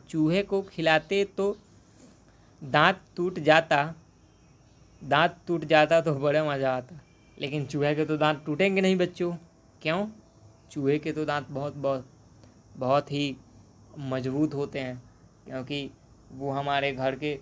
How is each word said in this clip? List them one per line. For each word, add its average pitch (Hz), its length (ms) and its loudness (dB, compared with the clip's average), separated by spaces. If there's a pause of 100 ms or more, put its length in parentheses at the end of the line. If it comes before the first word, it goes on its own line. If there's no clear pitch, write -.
चूहे 165 360 2
को 196 200 -2
खिलाते 160 600 0
तो 202 300 -4 (1080)
दांत 151 380 4 (160)
टूट 175 220 -4
जाता, 156 560 4 (1080)
दांत 151 340 2 (100)
टूट 165 180 -4
जाता 156 360 6
तो 156 140 0
बड़ा 143 300 2
मज़ा 135 320 0
आता। 127 220 -10 (400)
लेकिन 143 280 -4
चूहे 147 280 0
के 156 100 0
तो 156 120 -2
दांत 151 300 0
टूटेंगे 190 340 0
नहीं 185 160 4
बच्चों, 180 340 -2 (520)
क्यों? 165 240 -2 (640)
चूहे 143 280 0
के 151 140 -4
तो 156 120 -4
दांत 147 240 -4
बहुत, 143 260 -8
बहुत, 135 320 -4 (680)
बहुत 139 380 0
ही 143 240 -2 (640)
मजबूत 131 540 -2
होते 143 240 -6
हैं, 127 240 -8 (440)
क्योंकि 131 440 -8 (400)
वो 135 220 -8
हमारे 139 400 0
घर 131 240 -2
के 147 260 -4